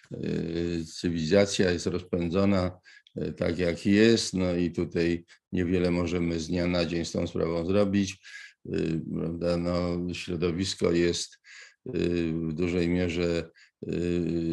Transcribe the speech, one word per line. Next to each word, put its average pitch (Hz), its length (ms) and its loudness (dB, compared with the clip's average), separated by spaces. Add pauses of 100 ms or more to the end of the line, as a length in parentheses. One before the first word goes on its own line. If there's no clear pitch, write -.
(240)
y, 82 640 -4
cywilizacja 90 840 2
jest 87 160 -2
rozpędzona, 90 920 0 (420)
y, 82 120 -4
tak 87 260 -2
jak 85 260 0
jest, 110 480 6
no 92 220 2
i 87 160 0
tutaj 85 540 0 (260)
niewiele 90 400 2
możemy 85 480 0
z 80 80 -6
dnia 87 200 0
na 87 180 2
dzień 82 200 -2
z - 60 -8
tą 87 160 -2
sprawą 85 380 -2
zrobić, 98 600 0 (400)
y, 82 360 -2 (120)
prawda? 85 440 -2
No, 87 400 0 (160)
środowisko 87 800 -2
jest, 85 480 0 (560)
y, 87 380 0
w 80 200 -4
dużej 87 360 0
mierze, 87 600 0 (380)
y, 82 40 -6 (600)